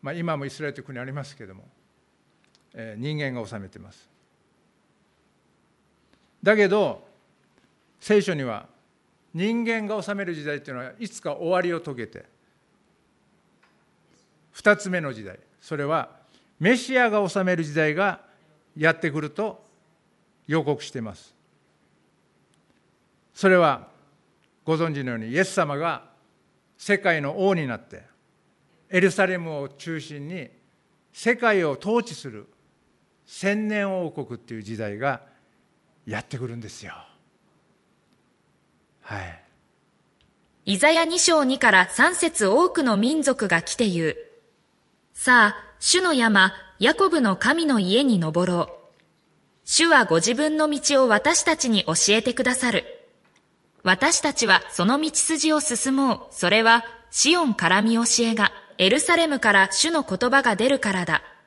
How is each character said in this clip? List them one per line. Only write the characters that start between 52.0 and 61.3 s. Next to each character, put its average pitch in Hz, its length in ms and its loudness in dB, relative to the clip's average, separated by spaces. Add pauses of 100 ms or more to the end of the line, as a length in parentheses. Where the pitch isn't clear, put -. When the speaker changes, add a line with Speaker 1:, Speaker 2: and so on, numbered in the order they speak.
Speaker 2:
え 214 120 4
て 247 100 -2
く 254 100 -2
だ 247 120 2
さ 247 160 -2
る。 196 140 -2 (1000)
私 269 380 2
た 285 120 -2
ち - 140 -2
は 190 240 6
そ - 140 -2
の 247 140 2
道 311 140 -2
筋 311 400 0
を 302 80 2
進 269 340 -2
も 269 200 2
う。 - 60 -10 (100)
そ - 180 -2
れ 214 140 4
は、 226 220 4 (260)
シ 320 260 2
オ 339 80 2
ン 233 100 0
か 170 140 0
ら 190 140 4
見 226 120 2
教 233 80 2 (180)
え 226 140 0
が、 208 180 0 (280)
エ 185 100 4
ル 277 100 2
サ 339 160 4
レ 339 100 4
ム 285 140 -2
か 226 100 4
ら 196 220 6
主 - 180 0
の 320 140 0
言 233 260 -2
葉 277 120 4
が 233 120 2
出 214 140 2
る 269 100 2
か 214 140 -2
ら 180 120 -2
だ。 160 180 -2 (240)